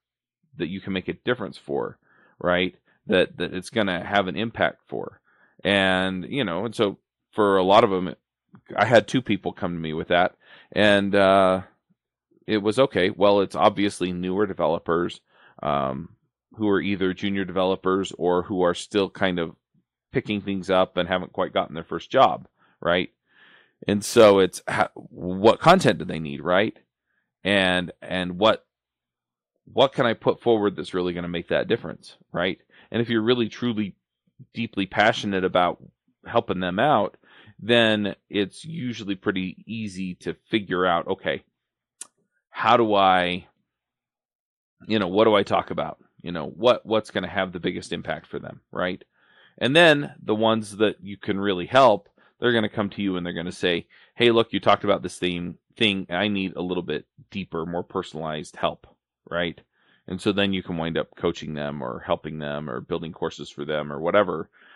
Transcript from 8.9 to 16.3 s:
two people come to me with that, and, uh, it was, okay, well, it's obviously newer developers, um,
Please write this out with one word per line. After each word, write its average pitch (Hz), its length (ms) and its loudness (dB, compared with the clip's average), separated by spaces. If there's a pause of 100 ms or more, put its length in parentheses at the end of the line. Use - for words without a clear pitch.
two 131 140 -2
people 98 320 -4
come 90 220 -6
to 82 40 -6
me 80 140 -6
with 80 160 -6
that, 90 260 2 (380)
and, 101 420 2
uh, 95 460 4 (840)
it 107 120 0
was, 104 200 0
okay, 101 320 2
well, 101 300 4
it's 95 160 -2
obviously 98 560 2
newer 92 340 -2
developers, 85 760 -2 (400)
um, 69 480 -4 (460)